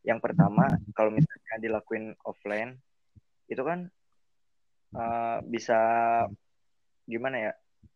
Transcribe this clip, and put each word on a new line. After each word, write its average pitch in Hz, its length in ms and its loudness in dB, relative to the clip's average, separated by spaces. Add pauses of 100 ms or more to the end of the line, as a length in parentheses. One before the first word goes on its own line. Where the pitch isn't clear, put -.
Yang 113 240 0
pertama, 104 400 4 (320)
kalau 107 160 4
misalnya 123 480 0
dilakuin 110 500 -4 (160)
offline, 110 480 -6 (720)
itu 127 160 -6
kan, 175 240 -4 (1040)
eh, 117 460 -4 (100)
bisa 113 320 0 (1300)
gimana 123 320 -4
ya? 107 140 -2 (420)